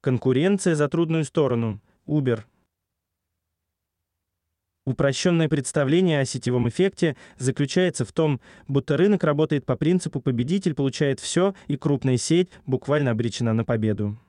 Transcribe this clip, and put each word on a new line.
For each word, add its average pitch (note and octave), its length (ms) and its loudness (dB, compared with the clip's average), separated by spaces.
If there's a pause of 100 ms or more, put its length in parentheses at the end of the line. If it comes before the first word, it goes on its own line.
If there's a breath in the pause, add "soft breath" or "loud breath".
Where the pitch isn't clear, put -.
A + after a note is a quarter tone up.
Конкуренция D3 760 0
за D3 120 0
трудную D#3+ 360 0
сторону. A#2 560 0 (260)
Uber. B2+ 380 0 (2500)
Упрощенное D3 640 0
представление D3+ 720 0
о C3+ 40 2
сетевом B2 440 -2
эффекте F3+ 480 0 (220 loud breath)
заключается C#3 680 0
в - 80 -12
том, D3+ 280 0 (280 loud breath)
будто C#3 280 0
рынок F#3+ 280 2
работает D3+ 420 0
по C3 80 0
принципу E3 460 0
«победитель C#3 540 -2
получает C#3 440 0
все», F#3+ 380 0 (100)
и C#3+ 100 -4
крупная C3+ 420 0
сеть F3 320 0 (160 loud breath)
буквально C#3 440 0
обречена A#2 420 -2
на A2+ 120 0
победу. G#2+ 520 -2 (120)